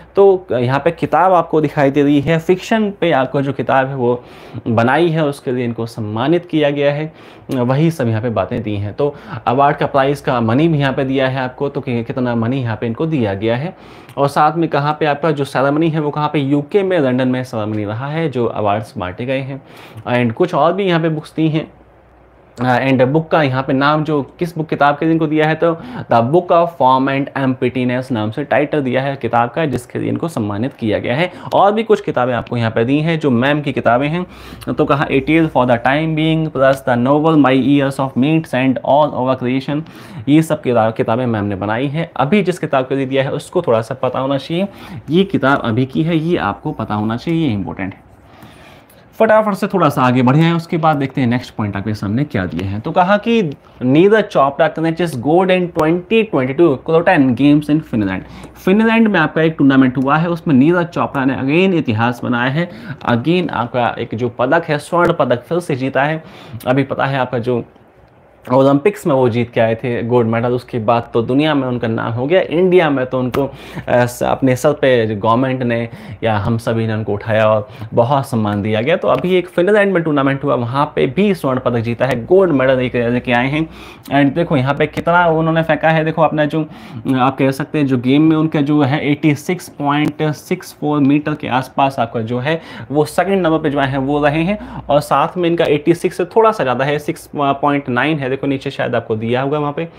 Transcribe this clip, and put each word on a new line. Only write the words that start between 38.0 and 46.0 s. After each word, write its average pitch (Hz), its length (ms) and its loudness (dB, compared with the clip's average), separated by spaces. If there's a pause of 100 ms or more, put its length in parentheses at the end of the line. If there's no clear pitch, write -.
Meats 160 300 0
and 131 200 0 (160)
All 143 240 4
Over 127 300 -2
Creation", 135 380 -4 (480)
ये 151 120 6
सब - 200 -2
किताब, 113 320 2
किताबें 123 320 -2
मैम 107 200 -2
ने 101 100 -4
बनाई 110 320 -4
हैं। 160 300 -6
अभी 170 260 2
जिस 175 160 -2
किताब 135 260 0
के 139 100 -4
लिए 135 100 -2
दिया 131 180 0
है 147 80 -4
उसको - 300 -4
थोड़ा 117 200 2
सा 120 140 -8
पता 127 240 -2
होना 139 180 -2
चाहिए, 170 300 -4 (420)
ये 180 140 4
किताब 139 380 0
अभी 117 240 0
की 156 180 -2